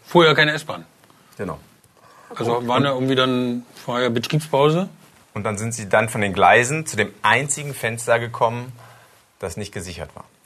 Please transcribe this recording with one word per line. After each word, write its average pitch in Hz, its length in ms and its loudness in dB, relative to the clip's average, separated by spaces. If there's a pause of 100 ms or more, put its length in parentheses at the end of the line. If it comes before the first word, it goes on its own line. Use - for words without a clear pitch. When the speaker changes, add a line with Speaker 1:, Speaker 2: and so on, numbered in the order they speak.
Speaker 1:
Vorher 165 280 6
keine 151 180 6
S-Bahn. 95 340 -8 (500)
Speaker 2:
Genau. 90 220 -8 (760)
Speaker 1:
Also 120 320 -2
waren 127 180 2
da 143 80 0
irgendwie 131 240 0
dann 127 500 0 (180)
vorher 123 260 -2
Betriebspause? 151 800 0 (460)
Speaker 2:
Und 104 100 -8
dann 104 140 -4
sind 113 160 -6
sie 104 140 -10
dann 110 200 4
von 117 140 -4
den 98 100 0
Gleisen 120 540 4
zu - 100 -10
dem 104 160 -2 (100)
einzigen 139 520 -2
Fenster 117 440 -2
gekommen, 120 540 -4 (680)
das 95 180 -8
nicht 104 160 -10
gesichert 87 420 -12
war. - 100 -18 (220)